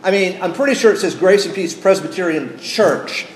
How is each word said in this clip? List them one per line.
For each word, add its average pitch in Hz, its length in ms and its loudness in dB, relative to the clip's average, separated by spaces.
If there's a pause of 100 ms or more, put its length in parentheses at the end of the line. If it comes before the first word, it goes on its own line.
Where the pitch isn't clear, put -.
I 190 80 2
mean, 202 320 0
I'm 277 100 -2
pretty 277 220 0
sure 214 180 4
it 180 60 0
says 175 160 -2
Grace 196 320 4
and - 80 -8
Peace 190 180 -6
Presbyterian 156 840 -2
Church - 680 -2 (120)